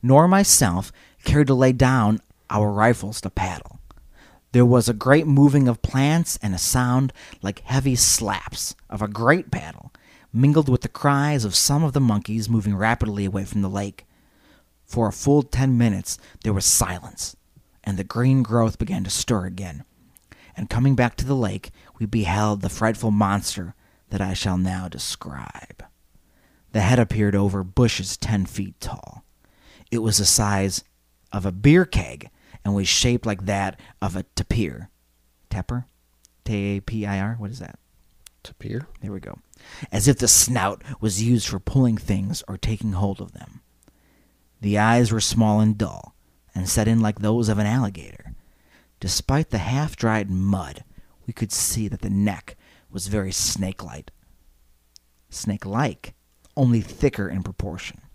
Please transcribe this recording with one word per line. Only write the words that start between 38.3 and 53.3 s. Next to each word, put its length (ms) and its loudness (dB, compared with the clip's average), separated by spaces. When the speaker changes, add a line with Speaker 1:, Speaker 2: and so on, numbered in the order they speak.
Speaker 2:
Tapir? 440 -10
Speaker 1:
There 120 -10
we 60 -10
go. 200 -16
"As 160 0
if 120 4
the 100 0
snout 540 2
was 220 -2
used 260 2
for 100 -6
pulling 380 2
things 500 -4
or 120 -10
taking 340 -2
hold 280 -2
of 120 -14
them. 300 -20
The 180 0
eyes 320 4
were 120 0
small 380 2
and 180 2
dull, 360 -8
and 140 -6
set 180 0
in 140 2
like 200 -2
those 280 0
of 100 0
an 80 0
alligator. 680 -4
Despite 480 -2
the 100 -4
half-dried 720 -2
mud, 540 -2
we 60 -10
could 200 -6
see 360 -4
that 140 -8
the 80 -6
neck 480 -2
was 160 -10
very 260 -4